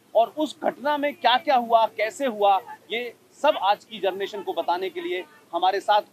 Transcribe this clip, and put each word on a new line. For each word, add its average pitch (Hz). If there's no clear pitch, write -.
और 226
उस 302
घटना 294
में 285
क्या-क्या 254
हुआ, 226
कैसे 220
हुआ, 202
ये 233
सब 294
आज 202
की 214
generation 196
को 180
बताने 180
के 175
लिए 175
हमारे 185
साथ 208